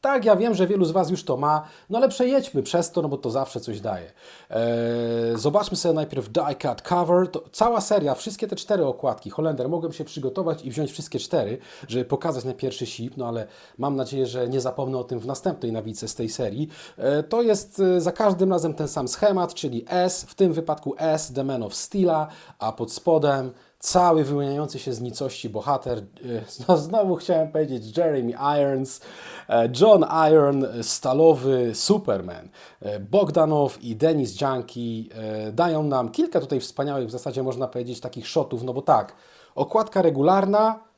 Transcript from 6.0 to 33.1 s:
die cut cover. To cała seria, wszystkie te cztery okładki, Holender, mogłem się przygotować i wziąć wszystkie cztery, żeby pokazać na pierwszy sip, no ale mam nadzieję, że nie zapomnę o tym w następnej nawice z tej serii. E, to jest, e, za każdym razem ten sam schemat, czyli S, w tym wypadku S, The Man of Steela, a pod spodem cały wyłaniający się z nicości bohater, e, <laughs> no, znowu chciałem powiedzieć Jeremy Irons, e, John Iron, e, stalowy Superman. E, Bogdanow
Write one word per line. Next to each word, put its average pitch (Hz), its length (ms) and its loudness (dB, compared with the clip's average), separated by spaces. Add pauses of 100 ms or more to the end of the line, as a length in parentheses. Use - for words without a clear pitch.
die 147 320 0
cut 123 200 -4
cover. 175 500 2
To - 200 -8
cała 226 300 2
seria, 151 340 2
wszystkie 214 320 -8
te 202 80 -6
cztery 180 300 0
okładki, 127 440 -4
Holender, 143 400 -2
mogłem 165 240 -4
się 156 100 -10
przygotować 156 640 -4
i 135 40 -8
wziąć 139 220 -4
wszystkie - 280 -8
cztery, 117 380 -2 (300)
żeby 123 180 -2
pokazać 135 380 -4
na 131 100 -6
pierwszy 127 320 -6
sip, 117 320 -12
no 123 100 -6
ale 117 200 -6 (300)
mam 139 180 -2
nadzieję, 131 300 -2
że 120 240 -4
nie 131 120 0
zapomnę 131 360 -4
o 123 60 -4
tym 123 160 -6
w 107 60 -12
następnej 139 460 -4
nawice 110 360 -6
z - 80 -8
tej 110 140 -4
serii. 123 400 -6 (280)
E, 143 260 0
to 226 180 -2
jest, 208 380 0
e, 185 220 4
za 175 100 0
każdym 190 400 2
razem 165 220 0
ten 151 140 -4
sam 131 200 -4
schemat, 185 460 2
czyli 120 360 -6
S, 180 340 0
w - 120 -14
tym 185 180 4
wypadku 160 440 -4
S, 156 360 0
The 135 100 -2
Man 135 200 -2
of 101 120 -6
Steela, 165 520 0 (320)
a 110 120 -2
pod 113 200 -6
spodem 143 600 2 (280)
cały 175 440 4
wyłaniający 143 560 -2
się 127 140 -6
z 117 80 -8
nicości 123 480 -8
bohater, 113 480 -4
e, 104 60 -10 (340)
<laughs> 110 300 -12
no, 180 100 6
znowu 185 380 2
chciałem 160 360 0
powiedzieć 127 460 -4
Jeremy 139 360 0 (280)
Irons, 135 400 -2 (480)
e, 117 200 4 (120)
John 196 240 8 (260)
Iron, 143 340 6
e, 117 180 -6
stalowy 131 920 4
Superman. 104 760 0 (320)
E, 104 180 -6
Bogdanow 151 840 2